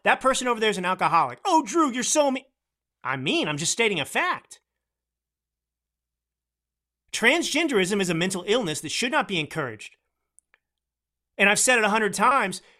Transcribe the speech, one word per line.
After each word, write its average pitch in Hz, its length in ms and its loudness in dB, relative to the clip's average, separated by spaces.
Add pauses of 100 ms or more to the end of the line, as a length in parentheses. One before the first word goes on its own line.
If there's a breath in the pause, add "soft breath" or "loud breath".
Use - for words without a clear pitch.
that 233 160 4
person 254 260 0
over 240 140 0
there 220 100 2
is 180 80 -4
an 180 60 -6
alcoholic. 165 600 0
"Oh, 320 200 2
Drew, 294 260 0
you're 233 140 -4
so 294 260 2
mean." 254 140 -6 (580)
I'm 131 220 -4
mean. 247 240 0
I'm 147 100 -4
just 160 140 -4
stating 214 260 0
a 135 60 -4
fact. - 560 -6 (2500)
Transgenderism 247 880 0
is 180 100 -2
a 175 40 0
mental 175 320 -4
illness 208 360 0
that 156 100 -8
should 254 180 -2
not 269 160 0
be 180 140 -4
encouraged. 139 560 -8 (1400)
And 196 120 4
I've 208 100 2
said 254 200 4
it 214 60 2
a 202 60 2
hundred 208 240 0
times, 220 480 0 (180 soft breath)